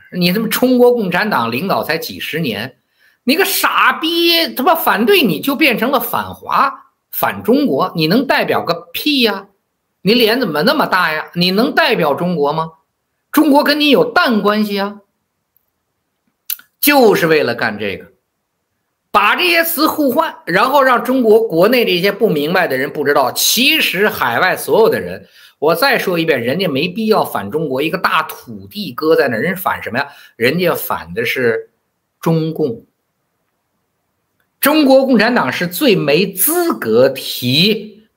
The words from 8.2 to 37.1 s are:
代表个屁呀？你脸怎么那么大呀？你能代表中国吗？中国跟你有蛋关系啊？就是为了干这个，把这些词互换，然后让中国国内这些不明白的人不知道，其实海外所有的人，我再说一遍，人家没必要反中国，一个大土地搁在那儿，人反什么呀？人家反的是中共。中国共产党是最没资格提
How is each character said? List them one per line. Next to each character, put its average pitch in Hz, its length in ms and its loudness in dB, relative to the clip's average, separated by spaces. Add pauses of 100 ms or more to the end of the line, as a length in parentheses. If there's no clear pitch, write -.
代 269 180 0
表 127 180 -2
个 - 300 -6
屁 285 280 -2
呀？ 202 280 -2 (540)
你 202 120 2
脸 247 260 2
怎 226 80 -2
么 147 140 -2
那 254 120 2
么 226 120 0
大 175 260 0
呀？ 156 220 -6
你 175 160 0
能 233 240 0
代 302 200 2
表 160 200 0
中 175 200 -2
国 143 180 0
吗？ 160 200 -6 (580)
中 311 200 2
国 285 120 4
跟 285 160 0
你 294 120 2
有 185 140 4
蛋 254 380 0
关 208 220 0
系 202 160 -4
啊？ 208 220 -8 (1800)
就 262 340 4
是 165 120 0
为 156 160 2
了 123 120 -2
干 117 240 -4
这 101 180 -6
个， - 160 -18 (960)
把 208 240 2
这 349 140 0
些 339 160 2
词 311 220 -2
互 285 240 0
换， 302 260 -2 (100)
然 202 240 0
后 277 120 4
让 247 220 2
中 254 180 0
国 226 240 4
国 175 220 2
内 240 160 2
这 180 160 0
些 196 120 2
不 202 160 0
明 156 240 -2
白 185 140 2
的 135 100 -2
人 139 140 -4
不 147 140 -6
知 139 80 2
道， 139 200 2
其 294 480 0
实 202 280 0
海 127 320 -2
外 170 160 0
所 151 240 0
有 220 80 4
的 120 120 -2
人， 87 260 -10 (320)
我 160 160 0
再 254 240 2
说 180 200 -2
一 165 60 0
遍， 143 180 0
人 127 160 -2
家 190 80 -2
没 151 220 -2
必 220 180 -6
要 190 180 2
反 101 260 -8
中 156 180 -4
国， 131 140 -4
一 160 80 -2
个 180 80 -4
大 175 240 0
土 104 440 -16
地 180 260 -12
搁 156 220 0
在 151 140 4
那 120 80 -4
儿， 107 40 -4
人 170 140 -4
反 110 280 -6
什 - 80 -10
么 117 80 -4
呀？ 143 100 -4 (280)
人 131 220 0
家 170 160 0
反 87 380 -8
的 110 120 -4
是 117 460 -2 (500)
中 160 340 -2
共。 143 300 -6 (1700)
中 302 260 2
国 262 220 6
共 247 120 4
产 226 160 2
党 143 180 0
是 180 140 -4
最 220 300 2
没 156 360 2
资 339 460 -2
格 117 300 2
提 - 1080 -4